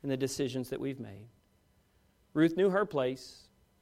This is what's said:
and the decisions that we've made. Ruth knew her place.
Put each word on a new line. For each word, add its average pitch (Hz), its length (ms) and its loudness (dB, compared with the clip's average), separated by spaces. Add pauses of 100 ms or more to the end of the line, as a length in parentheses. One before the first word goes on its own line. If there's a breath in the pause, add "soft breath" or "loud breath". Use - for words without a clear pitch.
and 139 80 -6
the 135 60 2
decisions 131 540 -2
that - 100 -6
we've 135 220 -6
made. 101 260 -14 (1040)
Ruth 160 220 6
knew 190 140 4
her 196 160 2
place. 131 640 -4 (320)